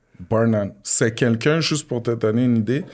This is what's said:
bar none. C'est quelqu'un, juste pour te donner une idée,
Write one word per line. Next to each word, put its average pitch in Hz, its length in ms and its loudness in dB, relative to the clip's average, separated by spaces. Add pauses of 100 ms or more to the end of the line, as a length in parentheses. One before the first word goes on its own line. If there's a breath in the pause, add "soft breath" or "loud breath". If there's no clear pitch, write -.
(300)
bar 113 160 2
none. 104 260 0 (100)
C'est 113 320 2
quelqu'un, 123 460 0
juste 147 280 -4
pour 120 140 -4
te 117 80 -4
donner 113 340 0
une 120 140 4
idée, 123 340 0